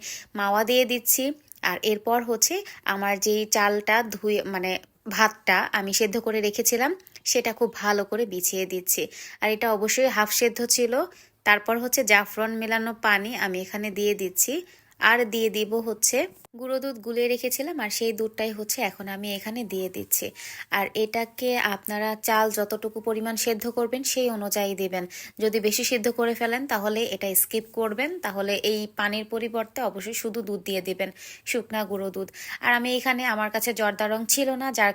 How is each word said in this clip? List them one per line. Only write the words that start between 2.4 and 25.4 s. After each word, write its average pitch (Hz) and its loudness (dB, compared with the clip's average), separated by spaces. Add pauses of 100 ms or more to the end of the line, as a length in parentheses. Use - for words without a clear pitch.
আমার 202 0
যেই 214 2
চালটা 208 4
ধুয়ে, 208 -2
মানে 185 -2 (380)
ভাতটা 208 4 (140)
আমি 196 0
সেদ্ধ 214 2
করে 220 -2
রেখেছিলাম, 226 2 (340)
সেটা 240 2
খুব 220 0
ভালো 208 2
করে 214 -2
বিছিয়ে 185 -2
দিচ্ছি। 180 -2 (380)
আর 208 2
এটা 220 0
অবশ্যই 214 2
হাফ 214 2
সেদ্ধ 233 2
ছিল। 240 2 (540)
তারপর 208 6
হচ্ছে 247 0
জাফরান 214 4
মেলানো 226 0 (100)
পানি 208 4
আমি 190 -2
এখানে 208 -6
দিয়ে 208 2
দিচ্ছি, 196 0 (460)
আর 226 6
দিয়ে 220 2
দিব 208 -2
হচ্ছে 226 0 (400)
গুঁড়ো 262 -4
দুধ 262 -6
গুলিয়ে 233 0
রেখেছিলাম, 254 -2
আর 208 -4
সেই 226 0
দুধটাই 220 -4
হচ্ছে 214 -4
এখন 196 -4
আমি 196 -6
এখানে 220 -6
দিয়ে 185 -4
দিচ্ছি। - -4 (440)
আর 196 2
এটাকে 226 -2
আপনারা 214 -2 (120)
চাল 220 4
যতটুকু 214 -4
পরিমাণ 220 -2
সেদ্ধ 220 -2
করবেন 240 -2
সেই 254 0
অনুযায়ী 202 -2
দেবেন, 185 -2 (360)